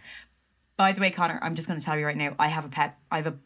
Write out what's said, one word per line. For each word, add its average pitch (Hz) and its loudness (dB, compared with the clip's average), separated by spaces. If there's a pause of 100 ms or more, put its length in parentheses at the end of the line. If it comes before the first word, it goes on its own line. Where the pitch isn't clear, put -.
(760)
By 196 6
the 190 -2
way, 190 4
Connor, 170 0
I'm 165 -2
just 160 -6
gonna 165 -2
tell 151 -2
you 151 0
right 147 -2
now, 143 -2
I 156 4
have 156 -2
a 139 -10
Pep-, 147 -2 (140)
I 160 0
have 156 0
a - -4 (100)